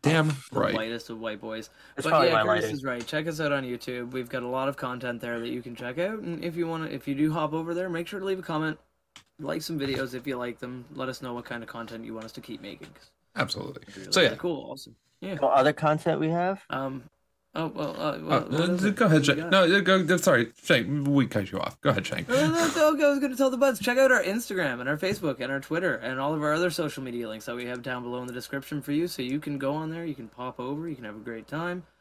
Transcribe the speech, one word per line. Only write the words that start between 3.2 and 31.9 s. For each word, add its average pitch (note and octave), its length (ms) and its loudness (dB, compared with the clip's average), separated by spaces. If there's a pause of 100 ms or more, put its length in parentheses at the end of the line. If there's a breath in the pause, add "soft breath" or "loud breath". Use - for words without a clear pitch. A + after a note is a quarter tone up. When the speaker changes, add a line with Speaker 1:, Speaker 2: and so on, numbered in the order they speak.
Speaker 2:
us D#3 120 -6
out D3 120 0
on C#3 120 0
YouTube. B2 480 -6
We've B2+ 180 -6
got B2+ 140 -4
a B2 40 -6
lot C3 220 0
of C3+ 80 -6
content B2 440 -6
there A#2+ 180 -6
that A#2 100 -6
you B2 140 -6
can A#2+ 120 -12
check B2 220 -8
out. G#3 220 -2
And E3+ 260 -6
if E3+ 100 -6
you E3+ 120 -2
wanna, D#3+ 180 -4
if - 220 -8
you C#3+ 80 -2
do D3+ 180 2
hop D3+ 200 -2
over E3 200 -4
there, F3+ 160 -2
make E3+ 180 -4
sure G3+ 120 -8
to F#3+ 60 -6
leave F#3+ 140 0
a F3 40 -12
comment, D#3 340 -2 (640)
like D#3+ 240 -4
some D#3+ 160 -4
videos C3+ 340 -2
if B2+ 140 -8
you C3 100 -2
like B2 220 -6
them. B2 340 -10
Let C3 160 -6
us B2+ 120 -8
know B2+ 120 -8
what A#2+ 120 -8
kind A#2+ 180 -8
of A2 60 -14
content A2+ 360 -10
you A2+ 80 -8
want A2 120 -10
us A2+ 80 -14
to - 80 -12
keep A2 200 -12
making. - 280 -14 (460)
Speaker 1:
Absolutely. - 480 -4
Speaker 2:
It'd - 120 -20
be F#2+ 60 -16
really, F#2+ 120 -8
Speaker 1:
So, - 80 6
yeah. D#3 60 6
Speaker 2:
really A2+ 120 0
cool. E3 320 -4
Awesome. A#2 240 -14 (260)
Yeah. F#3 160 -6
Speaker 3:
What - 160 4
other C#3 200 6
content D#3 460 2
we D#3 100 2
have? F3+ 400 0
Speaker 2:
Um. C3+ 340 -6 (520)
Oh, D#3+ 180 -2
well, - 240 -4
uh, - 40 -6 (100)
Speaker 1:
Uh, - 80 -4
Speaker 2:
what, D#3 320 0
what E3 180 2
Speaker 1:
uh, F3+ 40 2
Speaker 2:
is F3+ 100 0
it? G3+ 140 2
Speaker 1:
go A#3 100 6
ahead, D#3 120 8
Speaker 2:
What C#3 60 4
do C#3+ 60 6
you C#3 80 4
Speaker 1:
Shank. E3+ 120 -2
Speaker 2:
got? F#3 160 8
Speaker 1:
No, G3 140 6
go, F#3+ 220 6
go, E3+ 140 4
sorry, B2 340 6 (100)
Shank, C#3 460 2
we C#3 180 6
cut G2 260 -2
you F#2+ 80 -4
off. - 220 -4
Go D3 80 2
ahead, F#2+ 160 0
Shank. - 240 -4
Speaker 2:
No, B3 60 2
no, D#4+ 400 4
no, D#4 180 6
okay, D4 100 2
I C#4+ 60 8
was C#4+ 80 4
gonna C4 180 0
tell C4+ 140 4
the B3+ 80 0
buds, C4 220 4
check A#3+ 180 2
out C4+ 140 8
our A3+ 100 6
Instagram F3+ 580 0
and B2 80 -4
our D3 100 0
Facebook F#3 420 -2
and B2 120 -4
our C#3 80 -2
Twitter D#3+ 360 -2
and B2+ 240 -6
all D3 160 0
of D3+ 80 -2
our D3+ 100 2
other F3 160 2
social D#3 320 -4
media A#2+ 260 -6
links A2 180 -10
that A#2+ 100 -6
we B2 100 -6
have B2 160 -6
down B2 220 -6
below B2 180 -6
in B2 60 -10
the B2 60 -12
description C#3 460 -6
for D3 120 -6
you, D#3+ 160 0
so C3+ 160 -6
you C3 160 -2
can C#3+ 180 -6
go C#3 160 -2
on D#3 160 -4
there, E3 160 -6
you D3+ 80 -6
can A#2 140 -12
pop B2 320 -10
over, D3 280 -6
you D#3 80 -6
can B2 100 -14
have G#2 100 -10
a G#2+ 40 -14
great A2 280 -10
time F3 340 -6 (200)